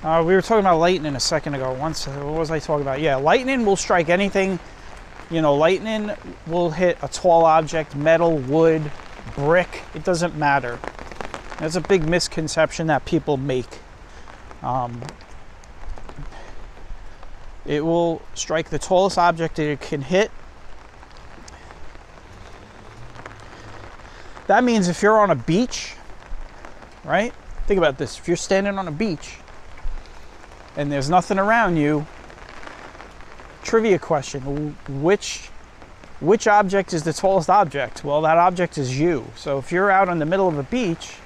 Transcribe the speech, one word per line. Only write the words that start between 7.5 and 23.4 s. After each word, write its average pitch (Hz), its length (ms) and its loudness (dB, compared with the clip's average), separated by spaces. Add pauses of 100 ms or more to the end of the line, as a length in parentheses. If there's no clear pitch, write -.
metal, 160 440 4
wood, 156 520 4 (460)
brick. 165 460 2 (120)
It 156 80 -10
doesn't 170 320 0
matter. 139 420 0 (840)
That's 160 180 -2
a 170 40 0
big 175 240 2
misconception 160 840 0
that 147 180 2
people 151 320 0
make. 131 420 -4 (840)
Um, 123 400 -4 (2750)
it 147 200 -2
will 165 360 2 (120)
strike 156 360 -4
the 151 100 -2
tallest 185 380 2
object 170 380 2
that 160 80 0
it 147 160 -2
can 147 220 -6
hit. 185 280 2 (4000)